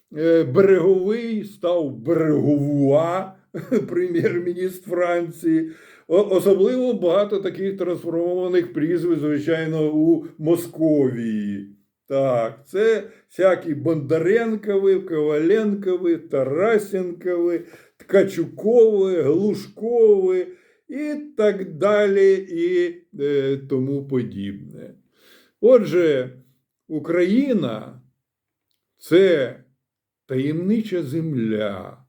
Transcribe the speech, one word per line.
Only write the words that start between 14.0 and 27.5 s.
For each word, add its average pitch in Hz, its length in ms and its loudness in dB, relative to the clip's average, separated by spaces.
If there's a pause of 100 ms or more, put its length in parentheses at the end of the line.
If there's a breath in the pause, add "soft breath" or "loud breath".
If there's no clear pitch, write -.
Коваленкови, 180 1160 0
Тарасенкови, 175 1500 -2 (320 loud breath)
Ткачукови, 190 1200 2
Глушкови 196 1300 2 (420 loud breath)
і 294 260 -6 (220)
так 190 360 -2
далі, 196 760 2
і, 175 460 -2 (240)
е, 139 380 0
тому 139 500 -4
подібне. 101 840 -8 (680 soft breath)
Отже, 170 680 4 (580)
Україна — 170 1120 -2 (960)